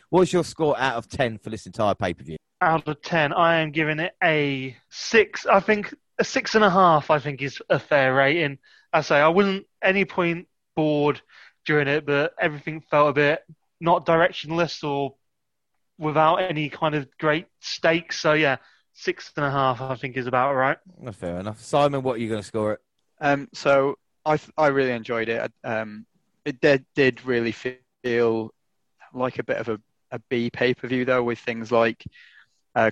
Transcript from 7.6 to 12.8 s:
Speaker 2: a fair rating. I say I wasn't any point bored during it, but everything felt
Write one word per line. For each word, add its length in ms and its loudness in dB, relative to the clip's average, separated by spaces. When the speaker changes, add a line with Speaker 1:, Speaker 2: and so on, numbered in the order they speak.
Speaker 2:
a 100 2
fair 340 2
rating. 460 0
I 80 4
say 180 2
I 100 6
wasn't 360 2
any 240 2
point 420 -4
bored 440 0
during 240 0
it, 160 -2
but 340 -2
everything 400 -4
felt 300 2